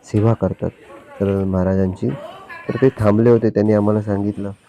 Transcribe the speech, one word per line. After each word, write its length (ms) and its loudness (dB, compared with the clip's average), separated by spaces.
सेवा 280 2
करतात 380 -2
तर 240 0
महाराजांची. 640 -2
तर 140 -6
ते 60 6
थांबले 420 2
होते, 200 4
त्यांनी 220 2
आम्हाला 300 2
सांगितलं. 480 -4